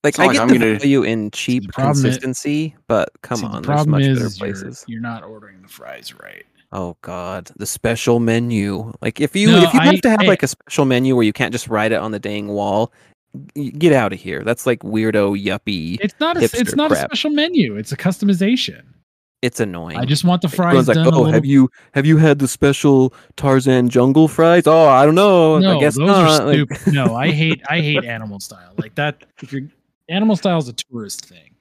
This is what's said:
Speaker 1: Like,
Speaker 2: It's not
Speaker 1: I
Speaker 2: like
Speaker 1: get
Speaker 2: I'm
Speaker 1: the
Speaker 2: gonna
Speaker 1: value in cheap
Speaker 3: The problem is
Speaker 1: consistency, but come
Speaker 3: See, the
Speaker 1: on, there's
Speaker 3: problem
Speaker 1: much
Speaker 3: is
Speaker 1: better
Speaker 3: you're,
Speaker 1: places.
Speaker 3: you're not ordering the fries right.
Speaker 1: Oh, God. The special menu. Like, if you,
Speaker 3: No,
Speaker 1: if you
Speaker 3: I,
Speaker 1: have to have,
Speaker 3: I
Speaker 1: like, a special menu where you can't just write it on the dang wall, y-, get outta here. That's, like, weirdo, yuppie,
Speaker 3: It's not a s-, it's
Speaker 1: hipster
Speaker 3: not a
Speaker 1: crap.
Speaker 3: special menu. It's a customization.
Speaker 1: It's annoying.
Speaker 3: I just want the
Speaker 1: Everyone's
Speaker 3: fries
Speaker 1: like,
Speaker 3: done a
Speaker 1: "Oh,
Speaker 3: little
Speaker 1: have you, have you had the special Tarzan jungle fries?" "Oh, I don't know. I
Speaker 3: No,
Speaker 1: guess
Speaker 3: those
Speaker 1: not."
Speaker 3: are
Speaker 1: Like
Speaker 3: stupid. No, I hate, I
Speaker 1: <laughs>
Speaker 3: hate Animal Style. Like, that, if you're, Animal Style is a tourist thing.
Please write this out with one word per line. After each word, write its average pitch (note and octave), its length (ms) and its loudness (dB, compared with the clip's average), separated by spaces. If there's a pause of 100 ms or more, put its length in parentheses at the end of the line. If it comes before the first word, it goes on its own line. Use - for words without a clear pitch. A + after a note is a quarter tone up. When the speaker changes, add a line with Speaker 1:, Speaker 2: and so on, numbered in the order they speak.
Speaker 1:
Like, D3 80 2
Speaker 2:
It's - 60 -8
not F#3 60 2
Speaker 1:
I - 40 4
Speaker 2:
like - 80 2
Speaker 1:
get - 60 0
Speaker 2:
I'm B2 60 2
Speaker 1:
the B2+ 100 4
Speaker 2:
gonna A2 200 0
Speaker 1:
value C#3 240 2
in G#2+ 300 -2
cheap B2 340 -4
Speaker 3:
The - 60 -14
problem C3+ 260 0
is C3+ 40 0
Speaker 1:
consistency, C3 720 -4 (120)
but G#2+ 240 -2 (100)
come A#2+ 180 -8
Speaker 3:
See, A2 40 -6
the B2 60 -8
Speaker 1:
on, G2+ 40 -8 (100)
there's - 40 -8
Speaker 3:
problem D3+ 240 0
Speaker 1:
much C#3+ 140 2
Speaker 3:
is C3+ 140 2
Speaker 1:
better - 20 -4 (260)
Speaker 3:
you're, G2+ 80 -8
Speaker 1:
places. A#2+ 320 -16
Speaker 3:
you're A2+ 160 -12
not A#2 220 -12
ordering G#2 360 -20
the F#2+ 80 -20
fries B1 460 -20
right. G1+ 320 -20 (260)
Speaker 1:
Oh, F2+ 300 -8
God. F2+ 540 -12
The G#2 100 -10
special A#2 540 0
menu. A2+ 680 -2 (120)
Like, A2+ 180 -6
if D3 160 -2
you, G#3+ 140 4
Speaker 3:
No, A3+ 140 8
Speaker 1:
if F3 100 2
you C4 60 6
Speaker 3:
I, E3 60 4
Speaker 1:
have D4 160 4
to B3 80 4
have, A3 100 2
Speaker 3:
I F#3+ 60 2
Speaker 1:
like, G3 160 2
a C#3 60 -2
special - 380 -4
menu C3 300 2
where A#2 80 4
you G#2 100 2
can't A2+ 180 -4
just A#2+ 160 -8
write A2 240 -2
it G#2 60 -2
on G#2+ 140 -6
the G#2 60 -8
dang G#2 300 -10
wall, G#2 440 -2 (600)
y-, C#3+ 220 -8
get D#3 160 4
outta G#2 240 0
here. D#2+ 260 -10
That's, A#2+ 220 -6
like, A#2+ 160 -2
weirdo, G#2+ 580 -2
yuppie, F#2+ 600 -6
Speaker 3:
It's G3+ 180 -6
not E4+ 200 -4
a B3+ 60 0
s-, A3+ 100 -4
it's A#3 180 -4
Speaker 1:
hipster - 40 -4
Speaker 3:
not D4 160 -2
a - 20 -12
Speaker 1:
crap. - 160 -6
Speaker 3:
special D4+ 220 -6
menu. D4 440 -2
It's G#3+ 160 -10
a C#3 60 -8
customization. G3 840 -4 (580)
Speaker 1:
It's B2 200 -6
annoying. F2 360 -6
Speaker 3:
I B2 80 -6
just C#3+ 200 -2
want F3 180 0
the D#3+ 60 -4
Speaker 1:
Everyone's D3 380 2
Speaker 3:
fries - 20 0
Speaker 1:
like, F3+ 80 2
Speaker 3:
done D#3+ 100 2
a - 40 4
Speaker 1:
"Oh, D#3+ 100 2
Speaker 3:
little D#3 120 2
Speaker 1:
have D3 140 2
you, C3+ 240 4 (220)
have C#3 140 0
you D#3+ 100 6
had D3+ 240 4
the C3 80 0
special C#3 680 2 (220)
Tarzan C3 520 2
jungle C3+ 380 4
fries?" E3 400 2
"Oh, D#3+ 220 6
I C3+ 180 6
don't D#3 80 4
know. F3 440 4
I - 20 4
Speaker 3:
No, F#3 180 2
Speaker 1:
guess C#3 180 0
Speaker 3:
those D#3+ 120 0
Speaker 1:
not." D#3+ 320 4
Speaker 3:
are G#2 60 -4
Speaker 1:
Like D3 80 2 (180)
Speaker 3:
stupid. D3+ 200 -2
No, B2+ 220 0
I C#3 160 -2
hate, D#3 400 -2
I E3 100 -2
Speaker 1:
<laughs> - 0 -
Speaker 3:
hate D3 240 -2
Animal A2 360 -12
Style. F#2 380 -20
Like, A2 180 -12
that, D3 260 -6 (180)
if C3 120 -18
you're, C3+ 100 -10 (460)
Animal G3+ 260 0
Style F3 240 -2
is C#3 80 -4
a A#2+ 60 -14
tourist A2+ 540 -14
thing. D#2+ 340 -20